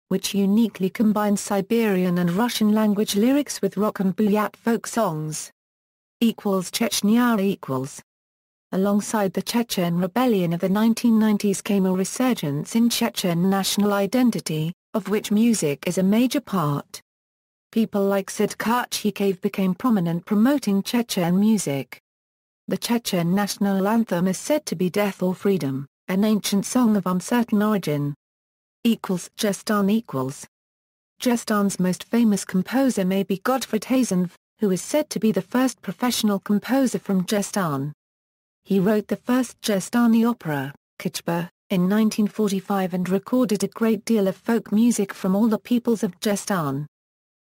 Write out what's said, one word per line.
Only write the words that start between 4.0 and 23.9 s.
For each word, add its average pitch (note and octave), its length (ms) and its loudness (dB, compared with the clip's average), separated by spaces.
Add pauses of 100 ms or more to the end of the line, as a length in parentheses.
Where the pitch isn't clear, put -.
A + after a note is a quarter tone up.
Buryat G#3 400 0
folk A3+ 300 -2
songs. D#3 680 -4 (680)
Equals G3 500 0
Chechnya A#3 720 2
equals. C#3 600 -4 (720)
Alongside G3+ 600 0
the F#3+ 80 -2
Chechen F3 580 -2
rebellion F#3+ 540 0
of E3+ 60 -4
the F#3+ 100 -2
nineteen A3 480 2
nineties G#3 440 2
came G3+ 240 0
a F#3 80 2
resurgence F#3 840 -2
in A#3 140 4
Chechen F#3 600 0
national G3+ 440 0
identity, G3 800 0 (200)
of F#3+ 140 -4
which G#3+ 240 -2
music G#3 560 2
is F3+ 100 -2
a F#3 60 2
major A#3 380 2
part. D3+ 600 -4 (720)
People G#3 340 0
like G3 240 0
Sid - 280 -2
Kachikaev G#3 840 -2
became F#3+ 320 0
prominent F3 520 0
promoting G#3+ 580 2
Chechen F#3+ 560 0
music. F3+ 600 0 (680)
The F#3+ 100 -2
Chechen F#3 560 -2
national G3 540 0
anthem G#3 400 0